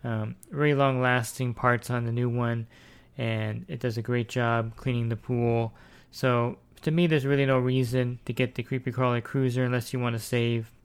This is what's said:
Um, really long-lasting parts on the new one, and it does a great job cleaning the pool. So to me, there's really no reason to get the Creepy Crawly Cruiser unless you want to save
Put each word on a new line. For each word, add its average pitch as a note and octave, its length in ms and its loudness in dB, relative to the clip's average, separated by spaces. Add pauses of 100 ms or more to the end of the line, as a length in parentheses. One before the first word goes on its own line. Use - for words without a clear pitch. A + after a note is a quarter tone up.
Um, A2 320 -4 (140)
really D3 240 2
long-lasting B2+ 800 0
parts A#2+ 360 0
on A#2+ 140 0
the A#2 80 -2
new B2 160 0
one, A#2 380 -2 (540)
and A2 480 -4
it C#3 120 -8
does A#2 180 -2
a A2+ 40 -4
great A#2+ 280 -2
job A#2 460 0
cleaning A#2+ 340 -2
the A2+ 60 -2
pool. A#2 580 0 (360)
So B2 460 0 (240)
to D#3+ 100 -2
me, F3 160 4
there's D3+ 200 2
really C#3 180 4
no C3+ 140 4
reason B2 640 0
to - 80 -6
get B2 220 0
the B2 80 -6
Creepy B2 300 -4
Crawly B2 280 2
Cruiser B2+ 420 0
unless B2 300 0
you B2+ 80 -2
want A#2+ 160 0
to - 20 -4
save A#2 540 0 (120)